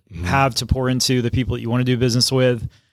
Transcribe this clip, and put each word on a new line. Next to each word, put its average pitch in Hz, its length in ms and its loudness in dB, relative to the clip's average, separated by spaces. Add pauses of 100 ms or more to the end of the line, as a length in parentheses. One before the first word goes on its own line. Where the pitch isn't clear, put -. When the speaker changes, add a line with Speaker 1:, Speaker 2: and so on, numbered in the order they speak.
(120)
Speaker 1:
Mm-hmm. 85 120 -8
Speaker 2:
have 135 300 2
to 127 120 -4
pour 127 220 0
into 127 320 0
the 117 100 -2
people 123 260 -2
that 120 40 -8
you 117 80 -6
wanna 123 160 0
do 127 140 0
business 123 340 0
with, 127 340 2 (260)